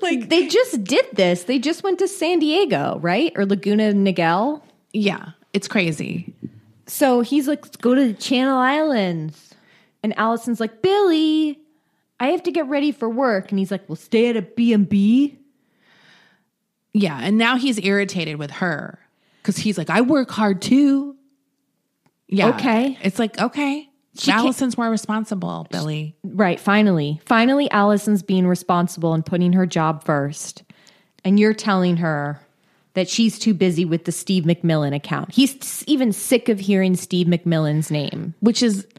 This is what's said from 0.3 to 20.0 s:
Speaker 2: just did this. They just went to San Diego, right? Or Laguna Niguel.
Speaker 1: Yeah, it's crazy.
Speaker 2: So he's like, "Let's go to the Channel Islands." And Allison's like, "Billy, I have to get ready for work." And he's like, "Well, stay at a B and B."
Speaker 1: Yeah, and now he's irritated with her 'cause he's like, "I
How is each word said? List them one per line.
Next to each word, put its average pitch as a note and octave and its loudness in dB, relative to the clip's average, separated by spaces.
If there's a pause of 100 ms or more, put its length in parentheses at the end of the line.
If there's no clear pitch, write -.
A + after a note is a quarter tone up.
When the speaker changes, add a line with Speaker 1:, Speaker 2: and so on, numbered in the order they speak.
Speaker 2:
just D#4+ 0
did D4 2
this. F3+ 0
They B3+ -2
just D4+ -4
went F#4 -2
to F#4+ 0
San F4 -2
Diego, D4 0
right? F#3+ 0
Or G3+ -2
Laguna G3+ 0
Niguel. G3 0 (320)
Speaker 1:
Yeah, G3 -2 (200)
it's G3 -4
crazy. E3+ -4 (540)
Speaker 2:
So B3+ 2
he's C4+ 0
like, D4 -4
"Let's - -20
go B3 0
to C4 4
the G#3+ -2
Channel C4 -2
Islands." A#3+ -2 (480)
And G#3+ -4
Allison's A3+ -2
like, A3 -6
"Billy, D#4 2 (600)
I B3 0
have E4+ 0
to F4 -4
get D4 -2
ready C#4+ 0
for A#3 -4
work." A#3 0
And G3 -2
he's F#3+ -2
like, - -8
"Well, D#3 -8
stay A3+ 0
at A3+ 0
a G3+ -4
B A#3 0
and G#3 4
B." A3+ 2 (1600)
Speaker 1:
Yeah, E3+ 0
and G3+ 0
now A#3 2
he's A#3+ -2
irritated F#3+ -2
with D3 -8
her D3 -6 (440)
'cause G3+ -2
he's G#3 -2
like, E3 -6
"I F#3+ 4